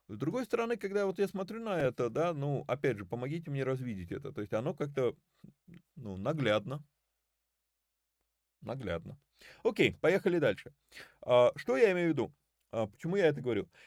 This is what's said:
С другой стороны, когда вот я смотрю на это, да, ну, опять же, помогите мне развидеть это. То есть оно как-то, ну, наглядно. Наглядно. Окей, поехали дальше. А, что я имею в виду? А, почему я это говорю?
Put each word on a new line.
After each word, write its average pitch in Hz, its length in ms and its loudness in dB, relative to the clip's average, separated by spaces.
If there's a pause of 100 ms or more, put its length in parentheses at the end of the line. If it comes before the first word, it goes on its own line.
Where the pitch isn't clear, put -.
С 107 100 -12
другой 196 280 -4
стороны, 233 320 -6
когда 202 280 -2
вот 190 140 -2
я 196 80 0
смотрю 196 360 -8
на 196 160 -4
это, 123 300 0
да, 160 240 0
ну, 143 340 -2
опять 127 300 0
же, 101 80 -10
помогите 143 460 -6
мне 135 120 -2
развидеть 123 480 -4
это. 95 200 -8
То 107 100 -6
есть 104 120 -6
оно 123 200 -2
как-то, 143 420 -2 (800)
ну, 104 220 -10
наглядно. 127 640 -2 (1800)
Наглядно. 101 560 -6 (460)
Окей, 165 380 4
поехали 175 380 4
дальше. - 340 0 (480)
А, 123 340 6
что 254 220 -2
я 226 140 6
имею 175 180 2
в - 40 6
виду? 120 200 -2 (380)
А, 110 160 -2
почему 160 280 -6
я 190 120 6
это 147 140 0
говорю? 113 280 -2 (180)